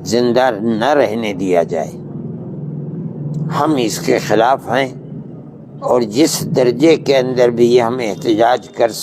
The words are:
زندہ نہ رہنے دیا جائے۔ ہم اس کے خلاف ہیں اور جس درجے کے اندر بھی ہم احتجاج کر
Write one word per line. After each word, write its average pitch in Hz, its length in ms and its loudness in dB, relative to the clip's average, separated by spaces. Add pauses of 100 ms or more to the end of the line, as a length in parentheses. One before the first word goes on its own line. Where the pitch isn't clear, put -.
(140)
زندہ 123 360 4 (120)
نہ 113 320 0
رہنے 113 420 0
دیا 90 280 2 (100)
جائے۔ 76 180 -4 (1700)
ہم 151 180 2
اس 113 280 -2
کے 127 120 2 (100)
خلاف 113 420 2
ہیں 127 200 0 (920)
اور 123 200 2 (160)
جس 156 240 2 (140)
درجے 127 400 4 (100)
کے 135 120 2
اندر 127 320 2 (120)
بھی 120 100 6 (100)
ہم 117 180 0 (100)
احتجاج 110 680 0
کر 117 140 2 (120)